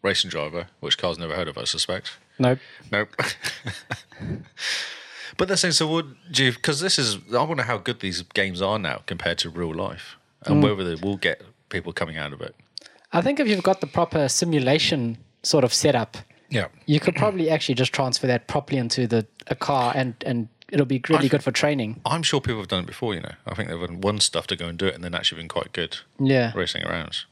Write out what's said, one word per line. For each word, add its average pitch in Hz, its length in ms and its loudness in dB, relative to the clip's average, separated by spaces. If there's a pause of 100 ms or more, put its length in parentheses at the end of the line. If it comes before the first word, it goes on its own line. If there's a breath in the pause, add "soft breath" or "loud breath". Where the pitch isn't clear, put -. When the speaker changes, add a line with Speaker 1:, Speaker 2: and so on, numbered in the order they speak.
Speaker 1:
racing 95 280 2
driver, 82 380 -6 (120)
which - 180 -8
Carl's 85 200 -2
never 82 180 -6
heard 87 120 -2
of, 73 100 -10
I - 60 -8
suspect. - 480 -4 (260)
Speaker 2:
Nope. 131 200 4 (340 loud breath)
Speaker 1:
Nope. 104 240 0
<laughs> - 1300 -8 (920 loud breath)
But 185 120 2
they're 190 80 2
saying, 175 160 2
so 160 160 4
would 156 280 -2 (160)
you, 127 200 4
'cause 143 280 -2
this 185 180 2
is, 110 200 0 (160)
I 123 80 4
wonder 151 220 -2
how 117 140 -2
good 98 220 -6
these 90 220 -4
games 95 400 -2
are 101 160 2
now 78 280 -4
compared 87 320 -4
to 85 120 -2
real 82 240 -4
life, - 420 -8 (260)
and 147 200 4
Speaker 2:
Mm. 104 140 4
Speaker 1:
whether 95 80 -2 (120)
they 78 40 -8
will 98 160 0
get 85 260 -2 (260)
people 87 240 -6
coming 80 240 -4
out 73 160 -6
of - 80 -12
it. - 140 -10 (580 loud breath)
Speaker 2:
I 170 80 4
think 269 200 2
if 269 80 4
you've 196 140 2
got 190 180 4
the 160 60 -2
proper 160 420 2
simulation 143 920 2 (240)
sort 139 220 4
of 120 100 2
setup, 127 420 2 (320)
Speaker 1:
Yeah. 110 200 0 (180)
Speaker 2:
you 151 140 4
could 180 160 2
probably 190 340 4
actually 147 240 2
just 123 180 2
transfer 131 360 0
that 120 180 2
properly 143 320 -2
into 120 280 0
the, 110 200 2 (220)
a 123 60 0
car, 127 400 2
and, 127 200 0 (100)
and 120 240 -2 (220)
it'll 143 160 4
be 127 220 0
really 156 180 4
Speaker 1:
I - 20 4
Speaker 2:
good 143 160 4
for 135 80 2
training. 127 540 0
Speaker 1:
I'm 160 160 0
sure 147 180 2
people 113 200 -4
have 92 80 -8
done 90 160 0
it - 20 -10
before, 104 280 -4
you 82 60 -6
know. - 140 -12 (120)
I - 80 -6
think 85 140 -6
they've 85 220 -6
won 98 300 0
stuff - 280 0
to 98 80 -2
go 85 120 -6
and 85 100 -8
do 95 80 0
it - 80 0
and 85 100 -12
then 87 100 -6
actually - 280 -2
been 82 60 -12
quite - 240 -4
good - 260 -6 (200)
Speaker 2:
Yeah. 131 360 4
Speaker 1:
racing 85 300 -2
around. 82 340 -4 (140)